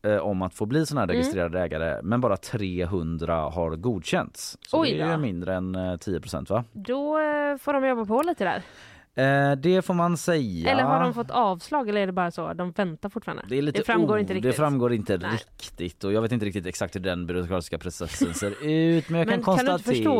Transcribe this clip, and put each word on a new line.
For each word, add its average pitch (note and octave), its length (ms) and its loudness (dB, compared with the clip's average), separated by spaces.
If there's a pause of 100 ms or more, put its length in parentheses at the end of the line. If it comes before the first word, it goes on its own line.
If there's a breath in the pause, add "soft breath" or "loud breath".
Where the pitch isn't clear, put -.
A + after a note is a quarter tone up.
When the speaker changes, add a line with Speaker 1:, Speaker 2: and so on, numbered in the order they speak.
Speaker 1:
eh, G#2 160 4
om F#2+ 240 0
att F#2 120 -2
få A2 120 -2
bli C#3+ 200 0
sån C#3+ 120 -2
här A2+ 60 2
Speaker 2:
Mm. F#2 120 2
Speaker 1:
registrerad F#2 400 0
ägare, D#2 480 0
men A#2 180 2
bara G#2 160 2
trehundra E2+ 960 -2
har D#2+ 400 -2
godkänts. G#2 800 -4 (100)
Så D#4 140 2
Speaker 2:
Oj C#4 120 2
Speaker 1:
det D3+ 80 -2
är D3+ 40 0
ju E3 60 0
Speaker 2:
då. D#3+ 60 0
Speaker 1:
mindre F#2 380 -2
än, F#2 200 -4
eh, F#2 220 -2
tio F2 220 -4
procent, - 300 -8
va? A2+ 220 0
Speaker 2:
Då, C#4 480 -4
eh, D4 380 -2
får D4 160 -4
de C4 140 2
jobba A#3 180 0
på A3+ 160 2
lite E4 220 -2
där. F3 180 -2 (540 loud breath)
Speaker 1:
Eh, C#3 400 4
det F3+ 260 4
får F#3 120 -2
man F3 240 2
säga. A#2 540 0
Speaker 2:
Eller C4 120 4
har - 200 4
de A3+ 100 0
fått A#3 180 -6
avslag, A3 580 0
eller G#3 120 2
är F#3+ 60 2
det F#3 60 -4
bara F3 180 0
så? E3 220 -6
De F3+ 180 -4
väntar F#3 380 -4
fortfarande? - 400 -8
Speaker 1:
Det B2+ 80 0
är C#3 40 2
lite D3 180 2
Speaker 2:
Det - 60 0
framgår A3+ 300 4
Speaker 1:
o-, - 40 2
Speaker 2:
inte F#2+ 140 -2
Speaker 1:
det F#2+ 40 -2
Speaker 2:
riktigt. A#2+ 180 2
Speaker 1:
framgår C3+ 380 2
inte G#2 240 0
Speaker 2:
Nej. F2 140 -4
Speaker 1:
riktigt. - 720 -8
Och G2+ 100 0
jag A2 80 4
vet A2+ 100 0
inte A2 140 0
riktigt F#2 200 -4
exakt F#2 300 -6
hur G2 40 -2
den F2+ 260 -2
byråkratiska F2 520 -2
processen - 560 -4
ser G2+ 160 -4 (140)
ut, D#3+ 460 4
men E3 100 0
jag E3+ 80 2
Speaker 2:
Men A#3+ 160 2
Speaker 1:
kan F#3+ 140 4
Speaker 2:
kan B3+ 80 2
du C4+ 60 4
inte F3+ 120 0
förstå B3 260 2 (100)